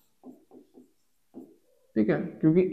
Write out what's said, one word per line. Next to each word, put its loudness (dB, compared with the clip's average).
ठीक 2
है, 0
क्योंकि 0